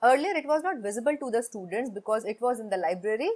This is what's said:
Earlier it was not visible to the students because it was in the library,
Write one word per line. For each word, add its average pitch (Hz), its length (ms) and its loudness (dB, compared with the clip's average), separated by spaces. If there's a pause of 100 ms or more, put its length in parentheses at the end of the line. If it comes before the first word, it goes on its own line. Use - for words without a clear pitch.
Earlier 285 320 6
it 294 120 -2
was 302 160 2
not 359 160 -2
visible 226 400 -2
to 269 120 -6
the 233 120 2
students 214 460 -6
because 214 380 -2
it 214 160 -6
was 247 180 0
in 220 80 -10
the 196 80 0
library, 202 600 0